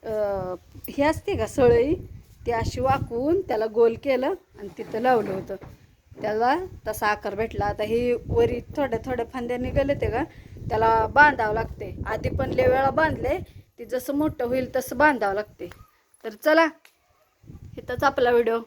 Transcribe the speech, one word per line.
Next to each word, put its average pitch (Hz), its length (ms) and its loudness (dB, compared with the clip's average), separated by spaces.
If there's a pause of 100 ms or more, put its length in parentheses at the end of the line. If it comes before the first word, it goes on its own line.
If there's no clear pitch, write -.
अ, 226 80 -10 (760)
हे - 140 -4
असते 320 340 0
का 226 100 -2
सळई, 247 480 4 (520)
ती 233 40 -4
अशी 226 300 -4
वाकवून 269 600 0
त्याला 220 260 -2
गोल 226 280 4 (100)
केलं 269 300 0 (240)
आणि 202 100 -12 (100)
तिथं 220 200 -8
लावलं 226 340 2
होतं, 190 240 -8 (680)
त्याला 226 340 2 (320)
तसा 214 180 -4
आकार 208 280 -2
भेटला. 214 300 -4
आता 208 180 -2
ही 233 300 0
वरी 240 480 0 (160)
थोड्या 277 280 -2
थोड्या 247 280 -4
फांद्या 247 240 -6
निघाले 269 380 0
ते 233 160 -2
का 247 140 -2 (440)
त्याला 220 380 4
बांधावं 240 480 6
लागते, 220 420 -8 (100)
आधी 226 220 -4
पण 262 220 -4
लय 254 180 2
वेळा 269 220 4
बांधले, 294 480 0 (400)
ती 240 60 -14
जसं 254 300 -6
मोठं 302 300 0
होईल 254 320 -2
तसं 254 200 -4
बांधावं 247 380 2
लागते. 202 360 -8 (540)
तर 226 60 -8
चला 311 360 4 (1120)
इथंच - 260 -6
आपला 269 260 4
व्हिडिओ 233 360 2